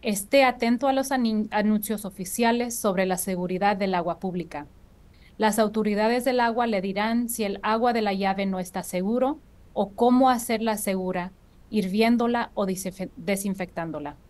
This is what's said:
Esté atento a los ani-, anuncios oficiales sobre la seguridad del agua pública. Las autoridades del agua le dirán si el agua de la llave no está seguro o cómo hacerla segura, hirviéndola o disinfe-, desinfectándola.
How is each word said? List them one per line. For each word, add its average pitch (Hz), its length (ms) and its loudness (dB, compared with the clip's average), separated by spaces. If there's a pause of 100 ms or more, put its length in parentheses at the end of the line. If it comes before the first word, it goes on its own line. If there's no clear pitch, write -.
Esté 214 400 2
atento 247 460 2
a 269 40 2
los 269 200 0
ani-, 220 400 0
anuncios 208 520 0
oficiales 233 720 -2
sobre 190 320 0
la 185 100 0
seguridad 185 600 -2
del 190 180 -2
agua 170 240 -2
pública. 170 480 -8 (720)
Las 214 220 2
autoridades 214 640 2
del 254 160 2
agua 233 260 2
le 208 160 0
dirán 220 460 -2
si 226 160 -4
el 196 180 -4
agua 226 300 2
de 226 100 2
la 202 100 0
llave 196 340 0
no 190 120 -2
está 180 240 -6
seguro 240 560 0 (360)
o 202 180 -2
cómo 247 360 6
hacerla 226 480 0
segura, 185 540 -4 (400)
hirviéndola 226 840 2
o 202 120 0
disinfe-, 185 500 -6
desinfectándola. 170 1000 -4 (140)